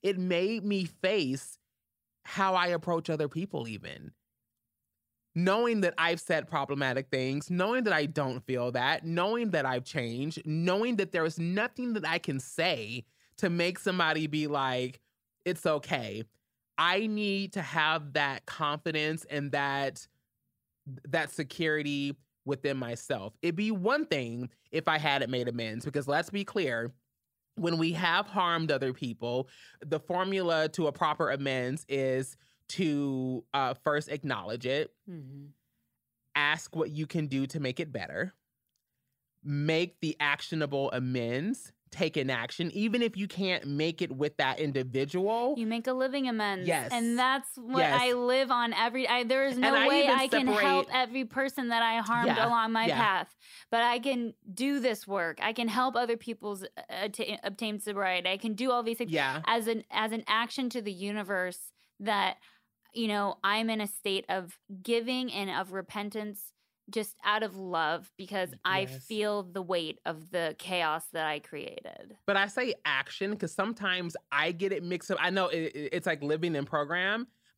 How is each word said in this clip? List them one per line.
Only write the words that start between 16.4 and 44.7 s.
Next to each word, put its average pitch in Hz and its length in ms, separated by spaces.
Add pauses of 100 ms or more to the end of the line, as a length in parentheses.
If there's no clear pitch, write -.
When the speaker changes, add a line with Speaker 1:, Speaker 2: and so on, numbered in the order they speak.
Speaker 1:
I 185 280
need 202 460
to 202 80
have 156 540
that 143 320
confidence 156 840
and 143 240
that, 139 560 (1000)
that 151 240
security 147 840 (300)
within 139 320
myself. 117 640
It'd 170 140
be 214 140
one 226 360
thing 123 420 (240)
if 160 160
I 160 80
hadn't 139 340
made 123 180
amends, 117 360
because 139 240
let's 160 220
be 202 160
clear, 127 480 (640)
when 170 200
we 165 160
have 175 340
harmed 170 440
other 131 240
people, 123 560 (340)
the 151 160
formula 175 720
to 160 160
a 147 60
proper 151 380
amends 135 600
is 131 480 (300)
to, 139 760 (100)
uh, 131 200
first 151 340
acknowledge 120 580
it, 139 260 (160)
Speaker 2:
Mm-hmm. 143 380 (880)
Speaker 1:
ask 147 400
what 160 160
you 151 160
can 156 220
do 135 180
to 147 140
make 127 180
it 156 140
better, 107 420 (1080)
make 156 560
the 151 180
actionable 143 720
amends, 127 800 (200)
take - 240
an 131 120
action, 131 440
even 220 300
if 226 140
you 196 120
can't 185 400
make 156 340
it 170 80
with 147 280
that 135 200
individual. 151 1000